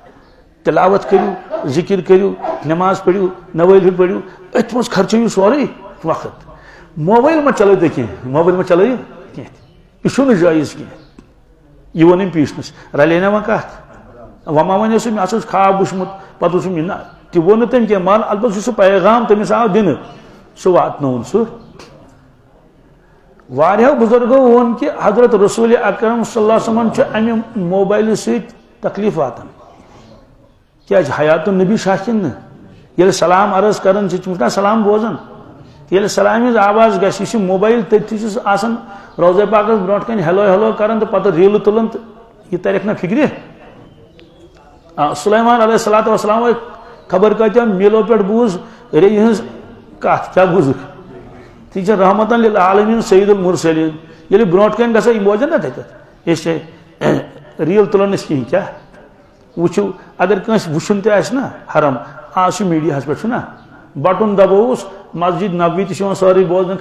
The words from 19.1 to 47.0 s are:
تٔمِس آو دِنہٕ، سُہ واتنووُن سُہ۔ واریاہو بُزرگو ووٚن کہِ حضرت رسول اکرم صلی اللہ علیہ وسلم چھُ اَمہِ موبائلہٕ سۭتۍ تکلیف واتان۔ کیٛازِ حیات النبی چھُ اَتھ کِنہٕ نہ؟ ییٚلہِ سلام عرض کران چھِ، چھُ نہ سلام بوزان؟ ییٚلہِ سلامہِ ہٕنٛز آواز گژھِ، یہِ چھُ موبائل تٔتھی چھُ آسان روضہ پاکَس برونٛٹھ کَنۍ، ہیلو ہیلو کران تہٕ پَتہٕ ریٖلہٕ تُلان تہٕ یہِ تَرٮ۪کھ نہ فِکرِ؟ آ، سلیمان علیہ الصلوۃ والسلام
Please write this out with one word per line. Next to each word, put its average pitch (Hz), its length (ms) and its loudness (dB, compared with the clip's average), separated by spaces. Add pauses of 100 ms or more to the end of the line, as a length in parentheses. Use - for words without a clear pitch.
تٔمِس 208 240 2
آو 226 140 0
دِنہٕ، 190 280 2 (600)
سُہ - 140 0
واتنووُن 143 520 0
سُہ۔ 214 220 -2 (2000)
واریاہو 202 440 2
بُزرگو 240 480 2
ووٚن 240 320 4
کہِ 294 140 -4 (140)
حضرت 220 320 2
رسول 226 480 2
اکرم 220 420 -2
صلی - 180 -4
اللہ 214 100 2
علیہ 226 180 0
وسلم 226 180 0
چھُ 233 140 -2 (100)
اَمہِ 220 260 -2 (180)
موبائلہٕ 196 580 0
سۭتۍ 226 400 -6 (260)
تکلیف 196 380 -4
واتان۔ 127 280 -6 (1400)
کیٛازِ 180 220 0 (100)
حیات 165 280 0
النبی 185 280 0
چھُ - 140 -2
اَتھ 190 160 -2
کِنہٕ 226 160 -2
نہ؟ 165 40 -2
ییٚلہِ - 880 -4
سلام 190 400 2
عرض 196 260 0
کران 196 280 0
چھِ، 175 140 -6
چھُ 185 180 -8
نہ 233 80 0
سلام 202 340 0
بوزان؟ 208 340 0 (760)
ییٚلہِ 196 200 0
سلامہِ 208 320 0
ہٕنٛز 247 140 2
آواز 208 460 2
گژھِ، 196 180 -2
یہِ 190 80 -6
چھُ 226 120 -2
موبائل 196 480 0
تٔتھی 214 300 0
چھُ 220 80 -8 (180)
آسان 208 320 -2 (420)
روضہ 180 320 2
پاکَس 214 320 2
برونٛٹھ 196 240 -2
کَنۍ، 226 200 -4
ہیلو 185 160 2
ہیلو 208 300 2
کران 214 280 -2
تہٕ 220 100 -4
پَتہٕ 196 220 0
ریٖلہٕ 202 320 4
تُلان 220 220 0
تہٕ - 140 -8 (500)
یہِ 175 120 -6
تَرٮ۪کھ 196 240 -2
نہ 214 140 -4
فِکرِ؟ 226 240 -2 (1700)
آ، 147 180 -2
سلیمان 233 460 2
علیہ 220 120 2
الصلوۃ 214 340 2
والسلام 220 380 0 (640)